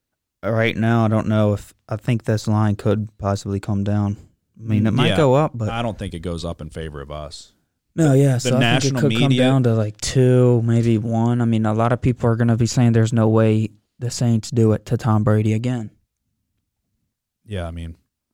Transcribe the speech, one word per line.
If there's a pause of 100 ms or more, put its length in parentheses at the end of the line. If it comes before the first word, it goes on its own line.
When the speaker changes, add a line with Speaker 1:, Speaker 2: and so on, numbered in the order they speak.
(420)
Speaker 1:
right
now,
I
don't
know
if, (160)
I
think
this
line
could
possibly
come
down. (440)
I
mean,
it
might
Speaker 2:
Yeah.
Speaker 1:
go
up,
but
Speaker 2:
I
don't
think
it
goes
up
in
favor
of
us. (440)
Speaker 1:
No,
yeah,
Speaker 2:
The
Speaker 1:
so
I
think
it
Speaker 2:
national
Speaker 1:
could
come (100)
Speaker 2:
media
Speaker 1:
down
to,
like,
two,
maybe
one.
I
mean,
a
lot
of
people
are
gonna
be
saying
there's
no
way (300)
the
Saints
do
it
to
Tom
Brady
again. (1600)
Speaker 2:
Yeah,
I
mean, (380)